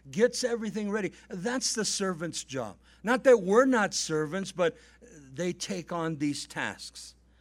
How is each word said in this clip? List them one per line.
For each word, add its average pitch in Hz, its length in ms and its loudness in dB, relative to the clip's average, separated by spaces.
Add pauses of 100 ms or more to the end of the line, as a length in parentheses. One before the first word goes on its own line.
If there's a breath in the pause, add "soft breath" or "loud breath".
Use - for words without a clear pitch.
(100)
gets 233 340 2
everything 214 460 -2
ready. 202 220 -2 (180 loud breath)
That's 226 420 -2
the 220 140 -2
servant's 175 580 -4
job. 113 320 -8 (260 soft breath)
Not 233 220 2
that 247 160 10
we're 202 240 6
not 226 300 2
servants, 156 580 -2
but 170 240 0 (560 loud breath)
they 170 220 -4
take 180 380 -8
on 165 240 -2
these 143 300 -2
tasks. - 680 -8 (260 soft breath)